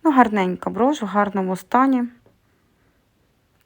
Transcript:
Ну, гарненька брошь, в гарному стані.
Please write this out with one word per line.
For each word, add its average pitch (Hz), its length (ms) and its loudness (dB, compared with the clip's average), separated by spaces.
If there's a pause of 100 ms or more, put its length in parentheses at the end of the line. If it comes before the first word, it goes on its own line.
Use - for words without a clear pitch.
Ну, 320 80 4
гарненька 208 580 2
брошь, 240 320 -2
в 220 40 -6
гарному 196 500 -2
стані. 254 480 0 (1600)